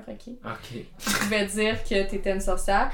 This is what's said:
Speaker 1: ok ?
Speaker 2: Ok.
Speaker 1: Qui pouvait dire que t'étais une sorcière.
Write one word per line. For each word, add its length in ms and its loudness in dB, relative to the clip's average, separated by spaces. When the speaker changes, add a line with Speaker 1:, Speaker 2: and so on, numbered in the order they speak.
Speaker 1:
ok ? 240 -16
Speaker 2:
Ok. 320 -12
Speaker 1:
Qui 120 -6
pouvait 240 2
dire 400 0
que 240 2
t'étais 240 -2
une 80 0
sorcière. 540 2